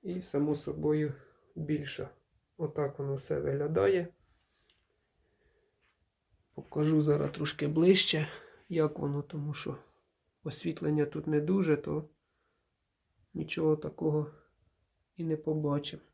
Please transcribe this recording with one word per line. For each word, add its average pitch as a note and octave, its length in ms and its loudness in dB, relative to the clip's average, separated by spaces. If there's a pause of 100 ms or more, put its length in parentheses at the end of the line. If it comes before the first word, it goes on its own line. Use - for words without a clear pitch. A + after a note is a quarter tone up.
і, F#3 200 -6
само D3 340 0
собою, D3+ 580 -2 (420)
більша. D3+ 540 -4 (480)
Отак D3 420 -4
воно C#3 160 -2
все C#3+ 240 -4
виглядає. D#3+ 680 2 (2500)
Покажу D3+ 480 2
зараз D3 300 2
трошки D3 360 -4
ближче, D#3+ 600 4 (420)
як D#3 300 2
воно, C#3+ 220 -2
тому D3 320 -6
що - 240 -8 (680)
освітлення D3+ 600 0
тут D3+ 220 -6
не D3+ 140 4
дуже, E3 360 4
то D3+ 320 -4 (1200)
нічого D#3 420 0
такого D3+ 560 -2 (880)
і E3+ 60 -8
не D#3+ 140 -2
побачив. D3+ 600 -2 (140)